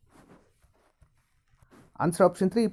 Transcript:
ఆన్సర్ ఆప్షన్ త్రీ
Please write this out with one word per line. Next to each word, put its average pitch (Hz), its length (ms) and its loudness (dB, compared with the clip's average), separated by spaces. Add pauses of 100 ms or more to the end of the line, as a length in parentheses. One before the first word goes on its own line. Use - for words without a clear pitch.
(2000)
ఆన్సర్ 175 240 2
ఆప్షన్ 190 240 -2
త్రీ 233 100 0 (100)